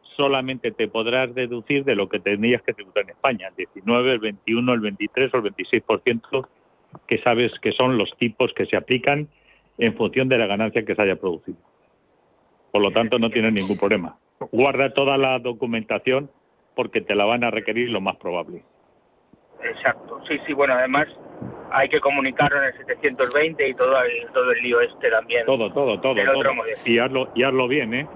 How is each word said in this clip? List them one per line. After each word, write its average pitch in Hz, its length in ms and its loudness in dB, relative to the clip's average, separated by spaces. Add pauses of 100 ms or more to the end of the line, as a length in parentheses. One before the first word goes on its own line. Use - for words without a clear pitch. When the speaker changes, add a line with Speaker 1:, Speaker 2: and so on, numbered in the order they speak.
(180)
Speaker 1:
solamente 131 540 -2
te 107 180 -2
podrás 120 440 -2
deducir 127 520 -4
de 127 100 2
lo 98 140 -2
que 98 100 -4
tendrías 107 420 0
que - 120 -4
tributar 101 300 -6
en 98 80 -10
España, 107 380 -4
el - 60 -20
diecinueve, 117 580 0
el 113 60 -2
veintiuno, 113 540 -2
el 113 80 0
veintitrés 107 520 -2
o 131 40 2
el 113 60 0
veintiséis 101 400 -2
por 104 180 0
ciento - 460 -2 (600)
que 113 120 0
sabes 120 320 2 (100)
que 147 100 0
son 127 260 2
los 98 200 0
tipos 117 360 0
que 120 120 -2
se 107 100 -2
aplican 139 540 0 (480)
en 117 180 2
función 123 320 0
de 131 100 4
la 110 100 2
ganancia 107 360 0
que 104 120 -4
se 107 60 0
haya 95 140 4
producido. 87 420 -6 (1120)
Por 104 100 2
lo 98 100 2
tanto, 113 280 2
no 113 100 2
tienes 110 240 2
ningún 98 240 0
problema. 98 400 0 (340)
Guarda 135 420 2
toda 139 240 2
la 131 220 2
documentación 120 920 -2 (460)
porque 113 240 -2
te 104 160 -2
la 101 100 4
van 120 200 2
a 117 60 0
requerir 113 380 -2
lo 101 120 -2
más 95 160 -2
probable. 87 460 -8 (1000)
Speaker 2:
Exacto, - 640 -6
sí, 151 100 -2 (100)
sí, 151 60 -4
bueno, 135 200 2
además 131 340 2 (640)
hay 135 180 2
que 151 100 2
comunicarlo 135 600 2
en 135 100 2
el - 80 -8
setecientos 127 560 -2
veinte 147 360 2
y 131 60 -4
todo 131 260 4
el, 120 320 -2
todo 127 180 2
el 117 120 2
lío 120 180 4
este 123 280 0
también. 113 360 0
Speaker 1:
Todo, 117 260 0
todo, 123 300 0
todo, 131 180 0
Speaker 2:
El 127 100 2
otro 135 140 2
Speaker 1:
todo. 135 120 2
Speaker 2:
modelo. 113 300 -6
Speaker 1:
Y 117 120 4
hazlo, 127 380 0
y 120 80 4
hazlo 131 240 2
bien, 123 260 0
¿eh? 143 220 -4